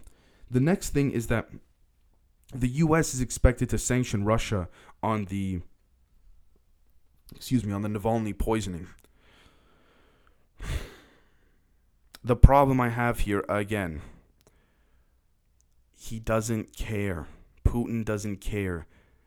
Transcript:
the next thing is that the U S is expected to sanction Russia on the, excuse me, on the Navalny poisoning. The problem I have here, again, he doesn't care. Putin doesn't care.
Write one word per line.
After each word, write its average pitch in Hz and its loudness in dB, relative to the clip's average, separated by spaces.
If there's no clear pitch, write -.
the 127 2
next 180 0
thing 143 0
is 113 -4
that 117 -2
the 127 -2
U 156 2
S 160 0
is 131 -4
expected 127 2
to 110 0
sanction 123 -2
Russia 107 -2
on 107 -2
the, 95 -6
excuse 120 -2
me, 104 -4
on 101 -4
the 107 -4
Navalny 110 -2
poisoning. 95 -4
The 120 0
problem 135 8
I 120 2
have 120 0
here, 101 0
again, 98 -2
he - -10
doesn't 113 -2
care. 101 -4
Putin 117 -2
doesn't 104 -4
care. 95 -6